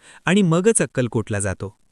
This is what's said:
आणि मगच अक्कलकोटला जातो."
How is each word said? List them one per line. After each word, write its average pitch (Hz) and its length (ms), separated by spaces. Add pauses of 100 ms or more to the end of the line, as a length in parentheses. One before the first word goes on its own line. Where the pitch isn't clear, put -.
(260)
आणि 196 160
मगच 185 400
अक्कलकोटला 117 580
जातो." 98 380 (140)